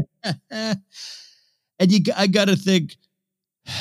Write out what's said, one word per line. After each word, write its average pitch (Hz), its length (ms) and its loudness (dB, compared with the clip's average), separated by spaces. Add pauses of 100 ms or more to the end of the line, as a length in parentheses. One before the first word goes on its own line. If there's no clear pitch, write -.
(240)
<laughs> 220 520 -6 (1040)
And 185 120 4
you 208 80 6
g-, 180 120 2
I 202 160 0
gotta 196 280 2
think, 185 420 -2 (840)